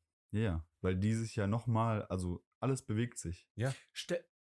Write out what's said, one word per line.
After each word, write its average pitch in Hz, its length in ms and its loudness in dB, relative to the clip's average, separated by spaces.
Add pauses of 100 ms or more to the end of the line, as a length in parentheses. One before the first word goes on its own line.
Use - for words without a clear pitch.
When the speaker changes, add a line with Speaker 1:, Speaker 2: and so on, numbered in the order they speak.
(300)
Speaker 1:
Ja, 98 340 0 (160)
weil 92 160 2
die 104 180 4
sich 113 220 -4
ja 101 100 2
nochmal, 113 600 2
also 90 360 -2 (180)
alles 127 260 0
bewegt 113 320 0
sich. - 380 -8
Speaker 2:
Ja. 127 180 -2 (180)
Speaker 3:
Ste-, - 320 -4 (340)